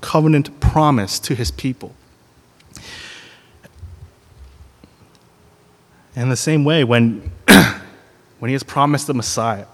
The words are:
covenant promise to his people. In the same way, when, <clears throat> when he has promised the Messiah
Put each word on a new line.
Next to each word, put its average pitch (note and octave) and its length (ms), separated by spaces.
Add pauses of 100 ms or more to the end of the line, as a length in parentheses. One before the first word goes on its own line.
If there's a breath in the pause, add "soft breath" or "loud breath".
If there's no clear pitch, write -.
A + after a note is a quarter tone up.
covenant D#3 600
promise C#3 600
to - 140
his A#2 160
people. - 440 (4000 loud breath)
In B2+ 140
the B2 60
same D#3 280
way, D3+ 200
when, A#2 460 (160)
<clears throat> - 920
when A#2 100
he C3 60
has C3+ 80
promised C#3+ 440
the D3 80
Messiah A2+ 600